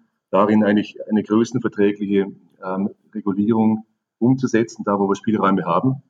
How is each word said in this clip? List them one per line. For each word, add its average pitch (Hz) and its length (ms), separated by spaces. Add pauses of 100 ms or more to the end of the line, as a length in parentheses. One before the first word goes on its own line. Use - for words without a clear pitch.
(300)
darin, 107 340
eigentlich 104 320 (140)
eine 107 140
größenverträgliche, 104 1080 (320)
ähm, 95 260 (240)
Regulierung 107 720 (340)
umzusetzen, 120 680
da 101 140
wo 98 100
wir 98 80
Spielräume 95 500
haben. 104 440